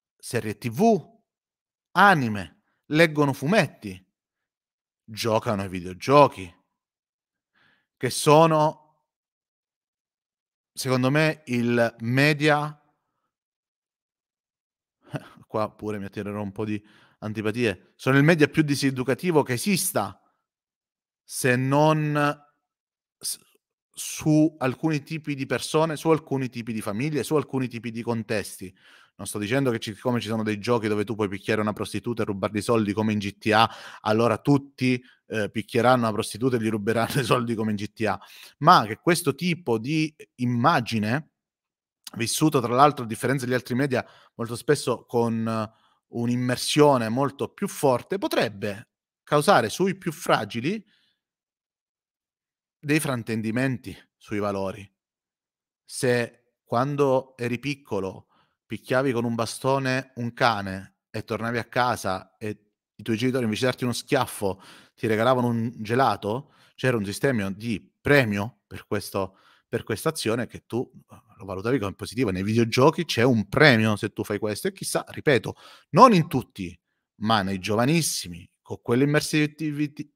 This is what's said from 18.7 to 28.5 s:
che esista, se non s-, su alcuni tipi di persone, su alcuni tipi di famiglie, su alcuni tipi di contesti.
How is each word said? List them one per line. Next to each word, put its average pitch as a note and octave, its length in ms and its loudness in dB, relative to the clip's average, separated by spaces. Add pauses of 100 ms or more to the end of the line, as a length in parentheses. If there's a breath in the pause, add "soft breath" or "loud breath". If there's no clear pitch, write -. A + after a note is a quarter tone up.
che B2+ 120 -2
esista, A#2+ 640 -2 (1040)
se - 320 0
non D3 880 2 (760)
s-, - 200 -8 (540)
su D#3 680 0
alcuni C#3 440 -2
tipi D3+ 320 -10
di C3+ 120 -6
persone, D3+ 500 -2
su D#3+ 120 -4
alcuni C3+ 400 0
tipi A#2+ 240 -10
di G#2+ 80 -6
famiglie, B2 420 -4
su D#3 140 -2
alcuni C3 320 -2
tipi A#2+ 220 -10
di A#2 120 -10
contesti. G#2+ 720 -6 (420 soft breath)